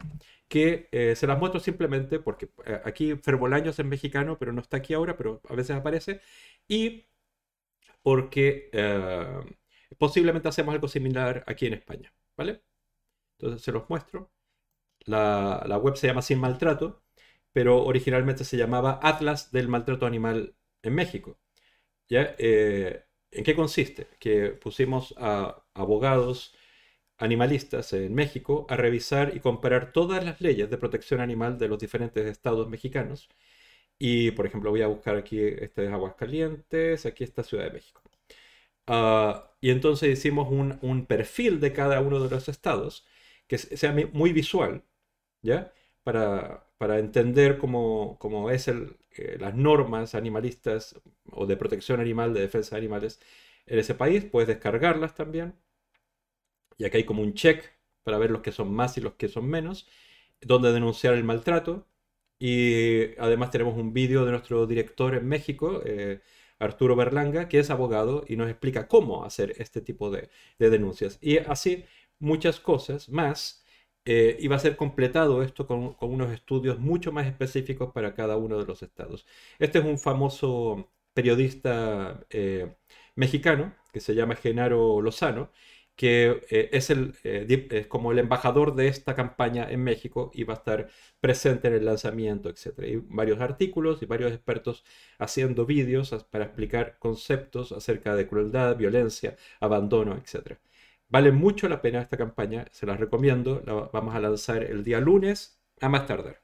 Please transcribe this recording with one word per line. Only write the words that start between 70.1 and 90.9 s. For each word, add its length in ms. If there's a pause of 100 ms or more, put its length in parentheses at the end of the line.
de, 180 (300)
de 100
denuncias. 520
Y 160
así 480 (340)
muchas 400
cosas 500
más. 540 (440)
Eh, 320
y 80
va 100
a 20
ser 160
completado 640
esto 240
con, 300
con 180
unos 180
estudios 460
mucho 340
más 140
específicos 680
para 200
cada 240
uno 220
de 60
los 180
estados. 420 (320)
Este 220
es 60
un 120
famoso 920 (220)
periodista, 1160
eh, 460 (400)
mexicano 580 (200)
que 80
se 120
llama 220
Genaro 640
Lozano, 480 (460)
que, 540
eh, 240
es 180
el, 320
eh, 240
di-, 240
es 160
como 240
el 80
embajador 560
de 140
esta 260
campaña 560
en 120
México 500
y 100
va 120
a 20
estar 320 (320)